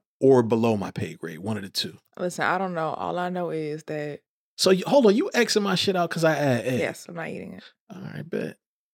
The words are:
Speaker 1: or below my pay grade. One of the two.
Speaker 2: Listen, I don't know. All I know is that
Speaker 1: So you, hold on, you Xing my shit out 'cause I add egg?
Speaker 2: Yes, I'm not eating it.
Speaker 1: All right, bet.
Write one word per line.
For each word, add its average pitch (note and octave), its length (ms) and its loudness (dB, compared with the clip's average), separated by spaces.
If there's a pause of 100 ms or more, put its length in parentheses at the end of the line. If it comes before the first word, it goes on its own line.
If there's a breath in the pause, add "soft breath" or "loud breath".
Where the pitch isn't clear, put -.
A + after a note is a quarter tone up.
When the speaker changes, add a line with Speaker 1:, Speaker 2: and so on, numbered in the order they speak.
(200)
Speaker 1:
or C3 220 8
below A2+ 340 2
my F#2 140 -4
pay E2+ 240 -8
grade. E2 240 -12
One G#2 180 -6
of G2 60 -8
the G2 60 -10
two. - 280 -6 (220)
Speaker 2:
Listen, E3+ 260 -4
I E3 140 2
don't F#3 160 -4
know. D#3+ 200 -2
All B2+ 240 -4
I F3+ 100 -4
know F3+ 220 -4
is D#3 340 -6
that D3 360 -8 (360)
Speaker 1:
So - 140 4
you, F#3 160 4
hold A#3+ 200 6
on, G3 80 8
you E4 180 0
Xing A#3+ 300 2
my G3 140 0
shit F#3+ 200 0
out E3+ 140 0
'cause E3 140 0
I D#3 120 4
add B2+ 300 0
egg? B2+ 140 0
Speaker 2:
Yes, - 280 -4
I'm F3 60 -14
not D#3+ 140 -8
eating F#3 260 -12
it. - 80 -18 (320)
Speaker 1:
All F#3 80 -14
right, - 260 -12
bet. - 280 -6 (380)